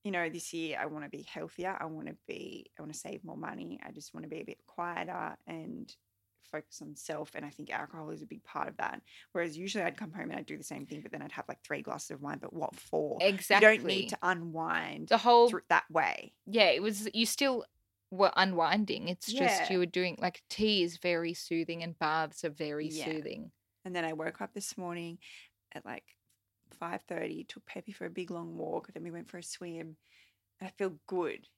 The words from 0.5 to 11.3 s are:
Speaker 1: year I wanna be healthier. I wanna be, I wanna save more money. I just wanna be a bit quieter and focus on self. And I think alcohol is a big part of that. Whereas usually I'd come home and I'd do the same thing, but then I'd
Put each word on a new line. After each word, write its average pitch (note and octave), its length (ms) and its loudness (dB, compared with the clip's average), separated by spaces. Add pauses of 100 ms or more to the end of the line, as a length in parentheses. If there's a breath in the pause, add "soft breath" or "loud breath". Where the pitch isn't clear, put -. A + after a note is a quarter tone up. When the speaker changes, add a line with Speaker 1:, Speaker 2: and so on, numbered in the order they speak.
Speaker 1:
year D#3+ 280 -2
I C#3 60 0
wanna D3 220 -8
be D3 140 -10
healthier. F3 560 -6
I D3+ 80 -4
wanna D#3 300 -8 (100)
be, - 400 -10 (120)
I D3+ 40 -12
wanna D3+ 120 -12
save - 280 -10
more D#3+ 140 -12
money. E3 500 -8
I - 60 -12
just D3+ 200 -16
wanna D#3+ 160 -12
be D#3 120 -10
a - 40 -12
bit - 220 -14
quieter F3 720 -6 (100)
and - 480 -10 (560)
focus - 320 -10
on D3+ 140 -14
self. D3+ 400 -8
And D3+ 80 -8
I D3 60 -10
think C#3+ 200 -14
alcohol D#3 400 -6
is D#3 120 -10
a - 40 -14
big - 160 -14
part - 240 -6
of - 120 -8
that. - 240 -4 (300 soft breath)
Whereas E3+ 240 -2
usually F#3+ 280 -2
I'd E3+ 120 0
come F#3 140 -8
home E3+ 200 -8
and - 100 -6
I'd D4 60 -10
do D3+ 100 -8
the - 80 -14
same - 200 -8
thing, D3+ 180 -10
but - 100 -12
then D3 100 -8
I'd D3+ 100 -10